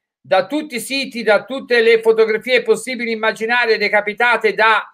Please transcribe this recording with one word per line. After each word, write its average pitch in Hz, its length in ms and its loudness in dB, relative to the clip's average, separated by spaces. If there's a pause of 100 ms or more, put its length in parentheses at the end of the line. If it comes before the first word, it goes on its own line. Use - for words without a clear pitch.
(240)
da 185 220 0
tutti 302 300 -6
i 220 40 -6
siti, 254 440 -6
da 202 200 2
tutte 240 360 -2
le 226 200 4
fotografie 220 600 2
possibili 226 480 -2
e 226 40 -4
immaginarie 220 640 0
recapitate 208 760 0
da 214 400 2